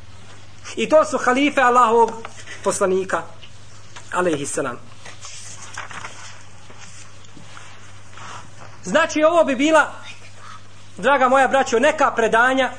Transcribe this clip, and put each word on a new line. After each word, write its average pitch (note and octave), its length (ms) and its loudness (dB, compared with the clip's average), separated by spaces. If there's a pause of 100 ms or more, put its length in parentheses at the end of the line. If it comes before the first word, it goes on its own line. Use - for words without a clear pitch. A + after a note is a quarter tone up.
(760)
I A3+ 140 -2
to D4+ 160 8
su C4 120 -4
halife C#4 440 2
Allahovog A#3 680 6 (360)
poslanika, F#3+ 580 0 (920)
alejhi D#3+ 320 0
salam. C3 340 -6 (4000)
Znači, D4+ 400 2
ovo D#4+ 200 6
bi C4 120 2
bila, C#4+ 360 4 (1040)
draga B3+ 320 4
moja C4+ 180 6
braćo, B3 320 2
neka C#4+ 320 4
predanja A#3+ 680 4